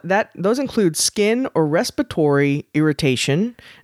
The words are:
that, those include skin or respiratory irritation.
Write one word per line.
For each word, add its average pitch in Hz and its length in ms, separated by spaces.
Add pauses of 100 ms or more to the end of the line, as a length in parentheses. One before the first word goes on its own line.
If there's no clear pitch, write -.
that, 190 300
those 208 240
include 214 400
skin 226 560
or 160 140
respiratory 147 1080
irritation. 151 800 (280)